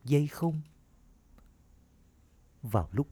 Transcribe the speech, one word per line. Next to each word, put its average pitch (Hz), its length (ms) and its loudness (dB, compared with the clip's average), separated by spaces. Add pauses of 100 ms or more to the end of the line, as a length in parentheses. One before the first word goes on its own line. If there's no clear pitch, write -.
giây 143 220 4
không? 156 340 -2 (2000)
Vào 104 300 0
lúc 80 200 0